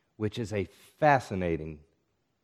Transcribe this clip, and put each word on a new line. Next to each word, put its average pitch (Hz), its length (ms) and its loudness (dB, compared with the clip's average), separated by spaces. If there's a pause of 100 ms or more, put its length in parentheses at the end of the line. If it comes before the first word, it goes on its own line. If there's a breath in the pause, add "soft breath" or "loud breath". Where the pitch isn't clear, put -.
(160)
which 107 220 -4
is 104 140 -6
a 101 160 -4 (320)
fascinating 85 800 2 (640)